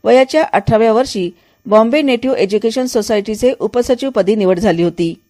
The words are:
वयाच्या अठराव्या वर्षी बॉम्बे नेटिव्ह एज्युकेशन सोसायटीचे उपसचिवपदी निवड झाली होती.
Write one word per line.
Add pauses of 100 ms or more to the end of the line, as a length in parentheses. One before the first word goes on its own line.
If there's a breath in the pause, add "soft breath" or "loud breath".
वयाच्या
अठराव्या
वर्षी (360 soft breath)
बॉम्बे
नेटिव्ह
एज्युकेशन
सोसायटीचे
उपसचिवपदी
निवड
झाली
होती. (160)